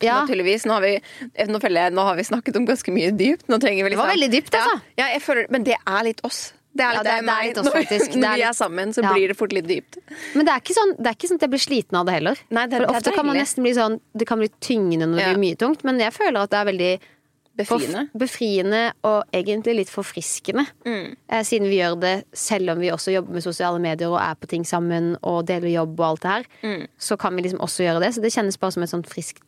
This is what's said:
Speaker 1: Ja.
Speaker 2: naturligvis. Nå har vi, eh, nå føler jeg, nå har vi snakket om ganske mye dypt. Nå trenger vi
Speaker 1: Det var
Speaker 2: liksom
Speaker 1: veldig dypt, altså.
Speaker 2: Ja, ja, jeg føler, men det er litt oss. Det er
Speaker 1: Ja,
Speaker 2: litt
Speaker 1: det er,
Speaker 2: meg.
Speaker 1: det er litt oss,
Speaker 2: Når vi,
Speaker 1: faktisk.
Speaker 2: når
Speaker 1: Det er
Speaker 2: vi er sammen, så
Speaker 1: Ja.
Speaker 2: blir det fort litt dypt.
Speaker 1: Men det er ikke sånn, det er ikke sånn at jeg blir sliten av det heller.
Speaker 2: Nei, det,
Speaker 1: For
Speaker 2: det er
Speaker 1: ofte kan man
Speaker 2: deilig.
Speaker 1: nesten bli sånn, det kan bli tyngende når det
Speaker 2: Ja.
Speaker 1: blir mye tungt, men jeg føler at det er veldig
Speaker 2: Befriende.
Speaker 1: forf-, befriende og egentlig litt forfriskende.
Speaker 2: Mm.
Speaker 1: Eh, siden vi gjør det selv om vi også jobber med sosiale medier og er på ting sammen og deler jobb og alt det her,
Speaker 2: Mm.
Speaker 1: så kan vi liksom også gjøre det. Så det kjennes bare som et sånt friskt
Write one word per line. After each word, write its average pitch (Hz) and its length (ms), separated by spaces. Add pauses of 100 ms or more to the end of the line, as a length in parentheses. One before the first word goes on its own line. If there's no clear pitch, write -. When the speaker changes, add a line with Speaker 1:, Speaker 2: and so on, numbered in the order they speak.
Speaker 1:
Ja. 247 240
Speaker 2:
naturligvis. 196 400
Nå 220 80
har 208 80
vi, 196 140 (400)
eh, 214 120
nå 214 140
føler 180 260
jeg, 175 60
nå 190 100
har 185 140
vi 180 60
snakket 240 340
om 240 100
ganske 262 240
mye 190 240
dypt. 240 320
Nå 233 140
trenger 202 240
vi 196 60
Speaker 1:
Det 202 60
var 247 140
Speaker 2:
liksom 392 80
Speaker 1:
veldig 277 140
dypt, 277 260
altså. 440 220 (160)
Speaker 2:
Ja, 254 100
ja, 277 60
jeg 285 80
føler, 247 280
men 240 140
det 240 140 (100)
er 196 160
litt 226 220
oss. - 260 (240)
Det 262 80
er 240 80
Speaker 1:
Ja, 226 80
Speaker 2:
litt 214 40
Speaker 1:
det 214 100
er, 226 80
Speaker 2:
meg. 226 40
Speaker 1:
det 226 140
er 220 80
litt 226 100
oss, 190 80
Speaker 2:
Når 185 140
vi, 302 60
Speaker 1:
faktisk. 208 260
Speaker 2:
når 254 100
Speaker 1:
Det 214 80
er 214 60
Speaker 2:
vi 240 60
er 233 180
sammen, 185 340
så 240 100
Speaker 1:
Ja. 196 100
Speaker 2:
blir 190 160
det 196 80
fort 208 160
litt 170 140
dypt. 170 300 (380)
Speaker 1:
Men 294 100
det 294 80
er 254 60
ikke - 160
sånn, 403 220
det 240 100
er 226 80
ikke - 140
sånn 359 100
at - 80
jeg - 20
blir 262 140
sliten 240 340
av 175 80
det 185 100
heller. 165 200 (160)
Speaker 2:
Nei, 233 160
det, 247 100
Speaker 1:
For 233 100
Speaker 2:
det - 40
er 240 80
Speaker 1:
ofte 381 160
kan 302 100
man 285 120
Speaker 2:
deilig. - 100
Speaker 1:
nesten - 160
bli 240 80
sånn, 226 280 (180)
det 226 100
kan 226 100
bli 214 120 (100)
tyngende 175 480
når 165 80
det 190 120
Speaker 2:
Ja. 185 60
Speaker 1:
blir 196 140
mye 165 100
tungt, 294 280
men 262 120
jeg 226 140
føler 277 320
at 202 60
det 208 100
er 208 140
veldig 180 260 (580)
Speaker 2:
Befriende. 202 500
Speaker 1:
forf-, 226 100
befriende 214 760 (100)
og 214 200 (100)
egentlig 214 420
litt 196 140
forfriskende. 202 760 (200)
Speaker 2:
Mm. 214 300 (140)
Speaker 1:
Eh, 220 140
siden 214 240
vi 196 120
gjør 170 200
det 185 320
selv 185 400
om 165 80
vi 180 100
også 170 220
jobber 185 220
med 170 100
sosiale 175 380
medier 170 280
og 170 120
er 165 140
på - 120
ting 170 160
sammen 170 580
og 170 240
deler 175 280
jobb 165 260
og 165 60
alt 160 160
det 180 100
her, 226 120 (200)
Speaker 2:
Mm. 202 240 (100)
Speaker 1:
så - 220
kan 185 160
vi 180 60
liksom 180 180
også 175 240
gjøre 170 160
det. 226 160
Så 233 60
det 226 100
kjennes 202 260
bare 190 140
som 175 120
et 165 60
sånt 175 200
friskt - 380